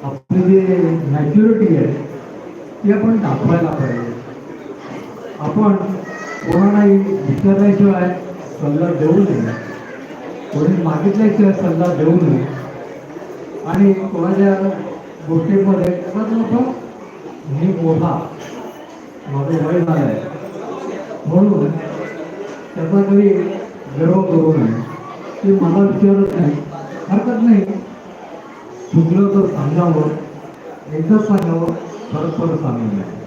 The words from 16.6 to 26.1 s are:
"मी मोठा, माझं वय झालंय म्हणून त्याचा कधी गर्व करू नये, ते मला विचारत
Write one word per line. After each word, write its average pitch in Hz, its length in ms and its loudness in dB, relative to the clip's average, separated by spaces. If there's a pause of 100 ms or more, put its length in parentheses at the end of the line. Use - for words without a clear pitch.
"मी 165 320 0
मोठा, 160 320 0 (1120)
माझं 147 380 -2
वय 170 160 2
झालंय 151 400 0 (1040)
म्हणून 165 440 4 (1040)
त्याचा 175 260 2
कधी 202 260 6 (720)
गर्व 185 220 4
करू 160 360 4
नये, 113 240 0 (600)
ते 196 80 4 (100)
मला 180 220 4
विचारत 196 560 4